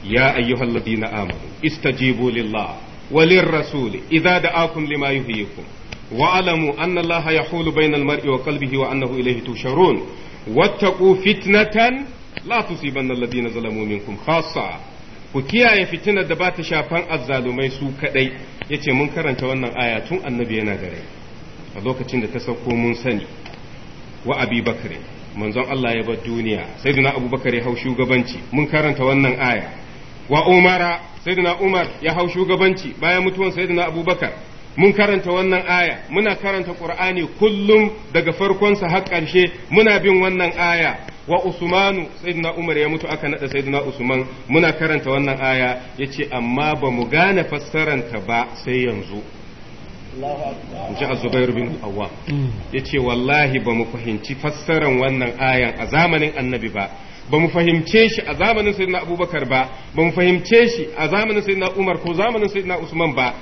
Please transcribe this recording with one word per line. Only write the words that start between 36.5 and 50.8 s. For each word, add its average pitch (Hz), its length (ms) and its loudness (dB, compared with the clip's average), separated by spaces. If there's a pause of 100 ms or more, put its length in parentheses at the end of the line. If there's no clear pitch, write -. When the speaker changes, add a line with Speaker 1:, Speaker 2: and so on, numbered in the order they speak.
Speaker 1:
Qur'ani 175 540 -2 (100)
kullum 208 540 6 (220)
daga 165 200 4
farkonsa 196 560 2
har 185 140 2
ƙarshe. 175 480 2 (180)
Muna 208 300 6
bin 185 220 6
wannan 185 360 2
aya. 170 400 2 (300)
Wa 175 160 2
Usmanu, 180 640 0 (160)
Sayyidina 165 340 -2
Umar 165 200 0
ya 151 120 4
mutu 156 180 -4
aka 156 200 -4
naɗa 143 220 -4
Sayyidina 139 380 0
Usman. 127 380 -2 (240)
Muna 160 240 6
karanta 156 360 0
wannan 135 320 0
aya. 127 400 2 (160)
Yace 139 340 -4
amma 127 440 0
ba 135 160 0
mu 120 180 -2
gane 175 340 4
fassaranta 147 840 -4
ba 117 300 0
sai 127 320 -2
yanzu. 101 340 -6 (960)
Speaker 2:
Allahu 143 320 -6
Akbar. - 400 -12